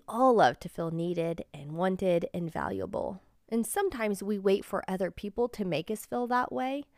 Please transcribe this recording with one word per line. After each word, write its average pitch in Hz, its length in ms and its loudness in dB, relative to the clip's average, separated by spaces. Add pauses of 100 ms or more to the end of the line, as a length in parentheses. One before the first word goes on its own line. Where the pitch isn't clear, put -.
all 254 260 6
love 160 280 6
to - 80 -10
feel 165 200 -4
needed 165 640 -2
and 147 200 -12
wanted 185 600 2
and 170 180 -4
valuable. - 680 -4 (260)
And 226 200 0
sometimes 226 560 -2
we 202 160 -2
wait 196 260 4
for - 220 -4
other 190 240 -2
people 240 380 -4
to 214 160 -4
make 165 260 -2
us 214 140 -8
feel 247 220 -4
that 247 240 0
way. 262 340 -4 (120)